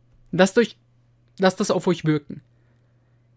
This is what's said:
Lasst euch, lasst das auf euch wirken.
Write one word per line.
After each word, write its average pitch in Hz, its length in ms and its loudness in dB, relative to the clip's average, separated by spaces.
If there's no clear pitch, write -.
Lasst 185 260 2
euch, 233 200 0
lasst 190 200 0
das - 120 -2
auf 180 160 -2
euch 175 180 -2
wirken. - 360 -4